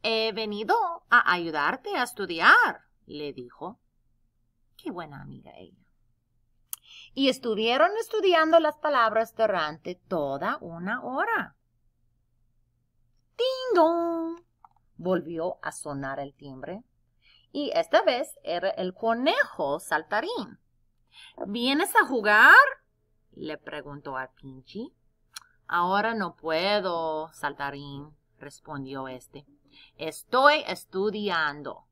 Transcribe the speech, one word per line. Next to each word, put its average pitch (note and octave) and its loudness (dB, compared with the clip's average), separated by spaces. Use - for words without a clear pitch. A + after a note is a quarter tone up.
"He A3 -2
venido G#3+ -4
a - 4
ayudarte E3+ -2
a B3+ 0
estudiar", G3+ 4
le D3 -10
dijo. D3 -14
"Qué E4+ -12
buena D#3 -12
amiga C3+ -20
ella". - -20
Y C4+ 2
estuvieron B3 2
estudiando E4+ 4
las D4+ 0
palabras A3+ 0
durante F3+ -2
toda D#3+ -4
una F3+ -8
hora. D#4+ -4
¡Ding B4+ -2
dong! E4+ 0
Volvió E3 -4
a D3+ -8
sonar C#3 -10
el C#3 -10
timbre. C#3+ -14
Y C#4+ -6
esta E4 2
vez C#4+ -2
era - -4
el F#3 -6
conejo A3+ 0
saltarín. - -4
"¿Vienes B3+ -2
a G4+ 6
jugar?", A#3 8
le D3+ -12
preguntó C#3+ -12
a C3 -10
Pinchy. C#3 -16
"Ahora G3 0
no F3+ -6
puedo, E3 -2
saltarín", C#3+ -10
respondió C3+ -12
este. C3 -18
"Estoy C4+ 2
estudiando". F3+ -4